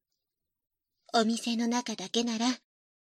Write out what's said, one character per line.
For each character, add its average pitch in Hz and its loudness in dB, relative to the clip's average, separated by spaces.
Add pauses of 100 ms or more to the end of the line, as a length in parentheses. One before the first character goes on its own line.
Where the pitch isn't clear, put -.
(1120)
お 226 6
店 226 0
の 233 0
中 240 -2
だ 185 -10
け 233 0
な 233 -2
ら、 240 0 (540)